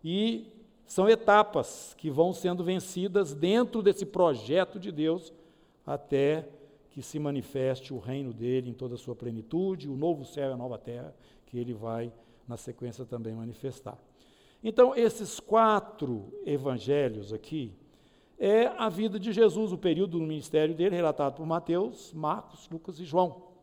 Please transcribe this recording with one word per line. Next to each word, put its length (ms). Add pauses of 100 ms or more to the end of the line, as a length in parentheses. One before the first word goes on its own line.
E 500 (340)
são 220
etapas 880
que 140
vão 220
sendo 320
vencidas 680
dentro 480
desse 260
projeto 760
de 100
Deus 420 (540)
até 640 (420)
que 120
se 160
manifeste 760
o 60
reino 340
dele 380
em 40
toda 200
a 40
sua 180
plenitude, 720
o 80
novo 280
céu 260
e 20
a 40
nova 220
terra, 360 (320)
que 120
ele 160
vai, 380 (340)
na 100
sequência, 480
também 300
manifestar. 640 (640)
Então, 320
esses 460
quatro 920 (140)
evangelhos 840
aqui 420 (640)
é 280
a 220
vida 300
de 140
Jesus, 400
o 60
período 400
do 60
ministério 480
dele, 220
relatado 400
por 100
Mateus, 680
Marcos, 580
Lucas 300
e 40
João. 380 (200)